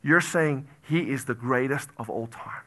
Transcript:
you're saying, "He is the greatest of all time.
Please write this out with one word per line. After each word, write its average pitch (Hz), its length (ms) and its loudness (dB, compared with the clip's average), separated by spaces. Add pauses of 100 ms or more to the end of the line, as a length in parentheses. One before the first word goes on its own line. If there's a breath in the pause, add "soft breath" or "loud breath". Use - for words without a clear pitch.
you're 156 160 6
saying, 156 480 2 (140 loud breath)
"He 160 280 0
is 131 140 -2
the 123 100 -4
greatest 127 640 0
of 113 120 -8
all 113 180 -4
time. - 400 -14